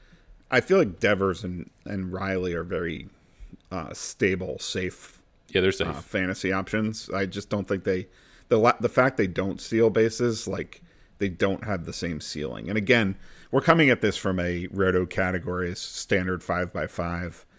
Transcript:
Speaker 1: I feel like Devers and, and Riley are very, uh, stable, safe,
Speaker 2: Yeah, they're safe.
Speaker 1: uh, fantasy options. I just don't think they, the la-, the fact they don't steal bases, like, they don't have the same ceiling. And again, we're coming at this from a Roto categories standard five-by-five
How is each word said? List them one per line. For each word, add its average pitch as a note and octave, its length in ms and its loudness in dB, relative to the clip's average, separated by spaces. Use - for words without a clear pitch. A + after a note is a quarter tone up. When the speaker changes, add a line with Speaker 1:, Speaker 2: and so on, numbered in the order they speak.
Speaker 1:
I B2+ 120 2
feel F#3+ 180 4
like G2+ 200 0
Devers G2 440 2
and, F2+ 260 -8
and F#2+ 260 -6
Riley F#2 440 -2
are E2+ 80 -4
very, E2+ 440 -6
uh, F2+ 220 -8
stable, F#2 640 0
safe, - 640 -8
Speaker 2:
Yeah, F#2+ 120 4
they're F#2+ 100 6
safe. E2+ 160 -2
Speaker 1:
uh, D#2+ 60 -4
fantasy F#2 580 -2
options. G#2+ 600 -4
I G2 160 0
just G2 220 -8
don't G2+ 180 -2
think F#2+ 160 -2
they, F#2 240 0
the A#2+ 100 4
la-, A2+ 220 4
the A2 100 0
fact C3 280 4
they G#2 100 4
don't F#2+ 340 -4
steal A2+ 300 4
bases, A2+ 560 0
like, F#2+ 340 -8
they G2+ 100 0
don't F#2+ 360 -2
have F#2+ 200 -4
the E2+ 80 -8
same E2+ 260 -6
ceiling. C2 500 -8
And G#2 80 -2
again, G#2+ 380 2
we're C3 100 4
coming E3 300 6
at A#2 100 2
this G#2 160 2
from F#2+ 220 0
a F2 320 -2
Roto F#2 340 2
categories F2+ 720 -2
standard F#2 640 -2
five-by-five F2 1000 -4